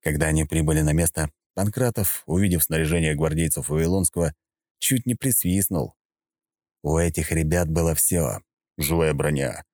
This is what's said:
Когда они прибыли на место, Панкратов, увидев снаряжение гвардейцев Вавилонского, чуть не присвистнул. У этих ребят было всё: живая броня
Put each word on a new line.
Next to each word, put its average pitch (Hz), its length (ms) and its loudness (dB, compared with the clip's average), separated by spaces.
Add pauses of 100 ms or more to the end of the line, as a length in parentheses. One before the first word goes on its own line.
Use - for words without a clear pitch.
Когда 76 240 -2
они 78 180 2
прибыли 78 360 0
на 76 120 2
место, 80 380 0 (240)
Панкратов, 110 720 -2
увидев 90 380 2
снаряжение 80 500 0
гвардейцев 78 540 -2
Вавилонского, 85 640 0 (460)
чуть 123 260 0
не 123 80 -2
присвистнул. 92 800 -2 (880)
У 80 160 0
этих 85 320 0
ребят 82 400 0
было 82 240 2
всё: 78 460 0 (360)
живая 78 380 2
броня 69 600 -2